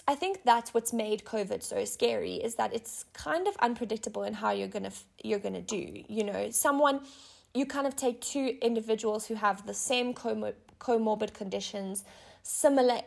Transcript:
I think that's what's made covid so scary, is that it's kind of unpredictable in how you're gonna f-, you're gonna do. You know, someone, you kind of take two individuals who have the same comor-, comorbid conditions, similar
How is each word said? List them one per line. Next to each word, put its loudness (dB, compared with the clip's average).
I 4
think -2
that's 4
what's 2
made 0
covid -4
so -2
scary, 0
is -4
that 0
it's -8
kind -2
of -2
unpredictable -2
in -4
how 0
you're -2
gonna -6
f-, -12
you're 0
gonna -4
do. -6
You -2
know, -2
someone, 4
you 2
kind -2
of -2
take 0
two -2
individuals 0
who -4
have 0
the -8
same 0
comor-, -4
comorbid 2
conditions, -6
similar 4